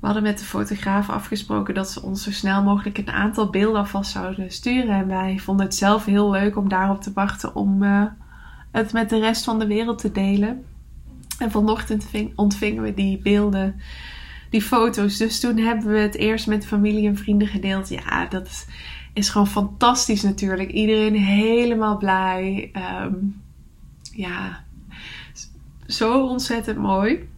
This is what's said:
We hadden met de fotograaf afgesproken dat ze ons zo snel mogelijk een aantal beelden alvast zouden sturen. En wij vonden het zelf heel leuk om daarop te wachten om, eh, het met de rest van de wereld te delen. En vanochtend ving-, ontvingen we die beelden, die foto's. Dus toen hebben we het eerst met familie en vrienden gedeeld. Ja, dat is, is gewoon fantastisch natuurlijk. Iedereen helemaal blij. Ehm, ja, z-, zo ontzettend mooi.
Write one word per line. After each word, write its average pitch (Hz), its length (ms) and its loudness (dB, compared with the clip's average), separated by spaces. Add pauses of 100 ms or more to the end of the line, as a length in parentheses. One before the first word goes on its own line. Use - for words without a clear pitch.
We 208 60 -2
hadden 208 160 2
met 208 160 0
de - 60 -12
fotograaf 202 680 -2
afgesproken 202 640 -4
dat 190 160 -2
ze - 120 -10
ons 196 200 -6
zo 208 80 -6
snel 196 320 0
mogelijk 202 360 2
een 202 120 -6
aantal 208 400 0
beelden 214 300 2
alvast 202 300 -4
zouden 185 400 -6
sturen. 247 440 0
En 190 120 2
wij 190 320 0
vonden 196 280 0
het 190 80 -4
zelf 208 300 4
heel 202 260 4
leuk 202 260 2
om 202 120 0
daarop 190 340 0
te 202 100 -8
wachten 202 420 -4
om, 196 280 2
eh, 202 200 4 (760)
het 214 140 -2
met 226 180 0
de 226 80 4
rest 226 260 2
van 220 140 0
de 220 80 0
wereld 226 320 0
te - 140 -2
delen. 202 520 0 (760)
En 226 120 -2
vanochtend 214 540 0
ving-, 214 320 -4
ontvingen 208 460 0
we 214 120 -4
die 190 240 0
beelden, 202 600 2 (680)
die 214 120 2
foto's. 226 540 2
Dus 226 240 0
toen 240 180 2
hebben 220 340 2
we 214 60 4
het 208 160 2
eerst 220 320 0
met 214 200 0
familie 208 420 2
en 202 80 2
vrienden 208 320 2
gedeeld. 196 400 -2
Ja, - 380 -2
dat 190 200 -6
is, - 200 -14 (460)
is 202 160 0
gewoon 202 180 4
fantastisch 214 760 2
natuurlijk. 190 480 0
Iedereen 214 460 4
helemaal 214 800 4
blij. 190 760 0
Ehm, 185 420 -6 (1000)
ja, 180 520 -8 (680)
z-, - 140 -16 (400)
zo 254 400 2
ontzettend 233 520 -2
mooi. 202 600 2